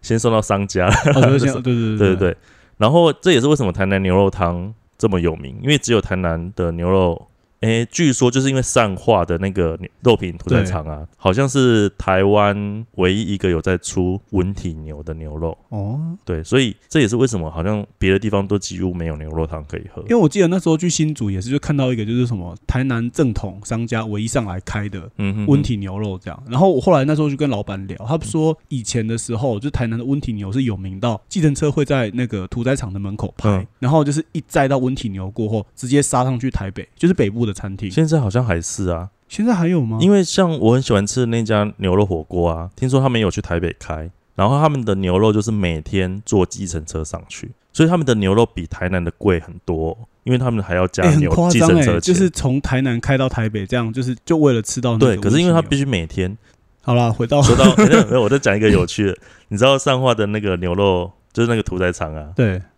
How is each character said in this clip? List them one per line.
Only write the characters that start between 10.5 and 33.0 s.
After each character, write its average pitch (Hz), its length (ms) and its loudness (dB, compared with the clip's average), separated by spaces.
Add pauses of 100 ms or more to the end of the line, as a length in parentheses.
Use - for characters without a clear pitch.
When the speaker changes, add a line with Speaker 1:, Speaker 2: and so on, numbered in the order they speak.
Speaker 1:
宰 127 140 4
场 90 200 -4
啊， 78 120 -10
Speaker 2:
对。 78 200 -14
Speaker 1:
好 92 160 0
像 135 160 2
是 120 420 4
台 95 340 0
湾 101 600 2 (120)
唯 92 180 2
一 101 200 -2
一 95 40 -6
个 95 100 0
有 82 140 0
在 92 160 0
出 92 420 -4 (100)
温 95 220 0
体 92 200 -8
牛 76 320 -12
的 80 100 -10
牛 78 220 -12
肉。 80 200 -6 (120)
Speaker 2:
哦。 110 320 -6 (240)
Speaker 1:
对， 80 180 -6
所 123 180 0
以 117 160 -2 (120)
这 156 120 0
也 123 60 4
是 113 100 -2
为 123 80 2
什 117 140 -2
么 80 100 -4
好 78 140 -8
像 104 220 -2 (140)
别 95 120 2
的 98 80 4
地 104 100 -2
方 98 180 0
都 101 120 0
几 92 220 -8
乎 92 120 -2
没 87 140 -6
有 78 100 -6
牛 78 140 -12
肉 80 160 -2
汤 78 180 -10
可 - 120 -14
以 - 180 -12
喝。 - 80 -14
Speaker 2:
因 101 60 -14
为 233 80 2
我 180 120 6
记 202 120 0
得 170 80 4
那 180 100 0
时 170 100 -2
候 160 80 2
去 175 140 0
新 156 240 -2
竹 107 160 -4
也 95 100 -4
是， 104 100 -8
就 139 100 0
看 147 160 -2
到 127 160 0
一 120 40 -2
个 110 80 -4
就 110 80 -4
是 123 140 0
什 117 100 -4
么 87 180 -10 (120)
台 127 160 -2
南 120 300 -2
正 131 200 2
统 98 320 -8
商 117 220 -6
家 113 180 -4
唯 104 160 -6
一 110 60 -4
上 117 180 -2
来 92 160 -6
开 104 280 -8
的 98 100 -10 (200)
Speaker 1:
嗯 98 160 -4
哼 104 120 -4
哼。 - 0 -
Speaker 2:
温 143 160 4
体 120 140 -4
牛 98 220 -8
肉 101 200 -6
这 - 100 -14
样。 - 200 -14
然 123 100 -4
后 185 140 4
我 131 80 2
后 185 120 2
来 139 120 2
那 151 100 0
时 151 80 0
候 147 80 0
就 139 60 -6
跟 147 120 -2
老 104 140 -4
板 95 240 -10
聊， - 180 -12
他 120 140 -2
说 156 380 -2 (120)
以 127 140 -6
前 110 240 -4
的 113 100 -4
时 113 200 -6
候， 110 240 -2
就 143 100 -6
台 127 160 -4
南 113 100 -4
的 120 80 -6
温 139 160 -2
体 123 120 -6
牛 101 180 -6
是 131 140 -2
有 107 120 -2
名 95 220 -10
到 113 300 -2
计 190 120 -4
程 151 140 2
车 151 160 -2
会 147 140 0
在 131 300 -2
那 123 120 -2
个 98 220 -6
屠 117 160 -6
宰 131 100 0
场 110 180 -6
的 98 60 -8
门 98 180 -6